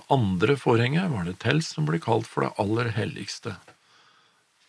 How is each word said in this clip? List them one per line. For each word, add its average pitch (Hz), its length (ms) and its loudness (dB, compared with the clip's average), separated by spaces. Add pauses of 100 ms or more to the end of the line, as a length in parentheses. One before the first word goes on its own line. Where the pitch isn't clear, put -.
(160)
andre 98 400 2
forhenget 139 560 2
var 92 160 -2
det 90 160 -8
telt 151 240 2
som - 160 -4
ble 80 160 0
kalt 113 240 0
for 69 240 -2
det - 80 -6
aller 110 400 0
helligste. 104 640 -6 (1120)